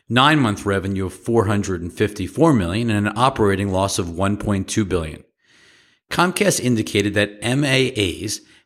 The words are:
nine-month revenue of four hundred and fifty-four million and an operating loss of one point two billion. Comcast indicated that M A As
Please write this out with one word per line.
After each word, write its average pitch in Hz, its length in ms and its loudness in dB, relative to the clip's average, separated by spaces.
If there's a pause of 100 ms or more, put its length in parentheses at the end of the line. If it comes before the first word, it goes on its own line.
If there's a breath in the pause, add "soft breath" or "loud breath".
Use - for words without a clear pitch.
nine-month 127 560 2
revenue 98 440 0
of 87 80 -8
four 113 320 2
hundred 98 340 0
and 85 100 -8
fifty-four 110 640 2
million 110 380 0
and 104 160 2
an 104 80 -4
operating 101 560 2
loss 95 260 0
of 85 180 -4
one 98 220 0
point 98 300 -2
two 110 180 0
billion. 85 380 -4 (880 soft breath)
Comcast 180 480 0
indicated 107 560 0
that 104 260 -2
M 123 220 0
A 131 300 0
As 95 480 -4 (240 soft breath)